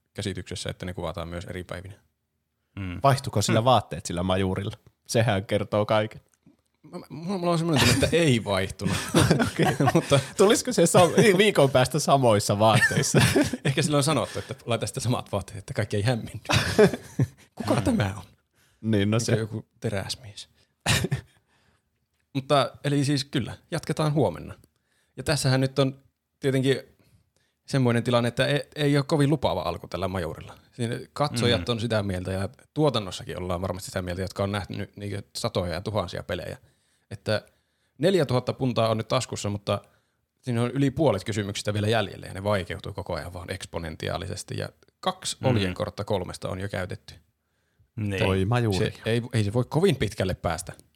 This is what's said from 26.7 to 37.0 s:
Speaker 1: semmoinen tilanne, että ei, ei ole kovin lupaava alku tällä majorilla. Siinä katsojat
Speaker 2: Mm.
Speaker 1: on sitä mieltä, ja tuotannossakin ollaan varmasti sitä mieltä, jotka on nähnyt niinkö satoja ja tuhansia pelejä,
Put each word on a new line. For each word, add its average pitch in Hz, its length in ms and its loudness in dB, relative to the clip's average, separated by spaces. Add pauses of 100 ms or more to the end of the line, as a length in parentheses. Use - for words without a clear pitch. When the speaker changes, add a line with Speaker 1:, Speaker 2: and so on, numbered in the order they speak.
Speaker 1:
semmoinen 120 380 2
tilanne, 120 240 2
että 127 180 0
ei, 117 160 0 (140)
ei 147 220 2
ole 139 100 2
kovin 143 220 2
lupaava 92 320 2
alku 85 260 -4
tällä 90 200 -2
majorilla. 87 500 -6 (140)
Siinä 120 280 -4 (140)
katsojat 120 540 0
Speaker 2:
Mm. 120 40 0
Speaker 1:
on 113 80 -4
sitä 110 240 0
mieltä, 92 280 -4
ja 95 180 -4 (240)
tuotannossakin 113 640 -2
ollaan 90 240 -4
varmasti 92 240 -6
sitä - 160 -6
mieltä, 90 200 -6
jotka 95 220 -4
on 98 80 -2
nähnyt 104 460 -8
niinkö 101 240 -8 (140)
satoja 92 380 -4
ja 85 80 -6
tuhansia 95 420 -6
pelejä, 95 340 -8 (540)